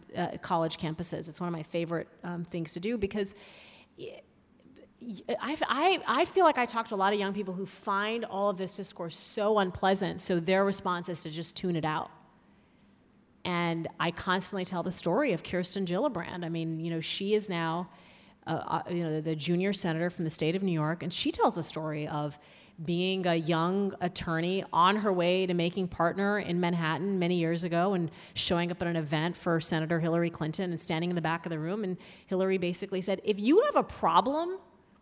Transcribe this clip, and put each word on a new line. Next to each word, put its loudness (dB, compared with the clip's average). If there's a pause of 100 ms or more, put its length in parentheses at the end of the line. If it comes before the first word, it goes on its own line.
(160)
uh, -2
at -4
college 0
campuses. -4
It's -14
one -4
of -4
my -8
favorite, -4 (140)
um, -6
things -6
to -6
do -2
because -2 (640)
y-, -14 (800)
y-, -8
I, -4 (120)
I, 2
I 6
feel 4
like 6
I 2
talk -4
to -4
a -2
lot 4
of 0
young -2
people -4
who -6
find -2
all 0
of 0
this -6
discourse -10
so 2
unpleasant, 2
so 2
their 4
response 0
is -6
to -8
just -8
tune 0
it 0
out. -2 (1300)
And 0 (120)
I 0
constantly -2
tell -4
the -2
story 2
of -4
Kirsten -2
Gillibrand. -2
I -6
mean, -2
you -4
know, -2
she -2
is 0
now -2 (580)
uh, -2
uh, -10
you 0
know, 0
the, -2
the -2
junior 2
senator 0
from -4
the 0
state 0
of -2
New 2
York, 0
and -4
she 0
tells 2
the -2
story -4
of -4 (460)
being 0
a 4
young 2
attorney 0 (100)
on 6
her 2
way 4
to 0
making 0
partner 2
in -2
Manhattan 0
many 2
years 2
ago 2
and 0 (240)
showing 0
up -6
at 0
an 0
event 0
for 2
Senator 0
Hillary 2
Clinton -4
and -4
standing 0
in 0
the 0
back -2
of -4
the -4
room. -2
And -2 (280)
Hillary 2
basically -2
said, -2
"If 0
you 8
have 0
a 6
problem 2 (440)